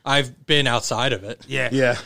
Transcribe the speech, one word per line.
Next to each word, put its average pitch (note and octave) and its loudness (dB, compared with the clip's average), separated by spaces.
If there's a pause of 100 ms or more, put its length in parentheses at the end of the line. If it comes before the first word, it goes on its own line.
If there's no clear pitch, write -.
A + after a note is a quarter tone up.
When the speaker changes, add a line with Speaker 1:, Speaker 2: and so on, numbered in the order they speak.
Speaker 1:
I've C3+ 0
been C#3+ 2
outside A#2+ 0
of F#2+ -8
it. G#2+ -12
Speaker 2:
Yeah. C3 -2
Speaker 3:
Yeah. B2+ 2 (120)